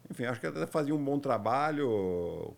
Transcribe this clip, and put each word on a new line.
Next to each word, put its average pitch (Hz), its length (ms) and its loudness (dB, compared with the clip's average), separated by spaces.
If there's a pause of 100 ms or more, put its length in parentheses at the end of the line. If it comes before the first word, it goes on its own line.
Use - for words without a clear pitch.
(100)
Enfim, - 140 -6
acho 120 160 -2
que - 60 -4
até 156 200 -2
fazia 151 280 0
um 147 100 0
bom 139 160 2
trabalho 107 1400 0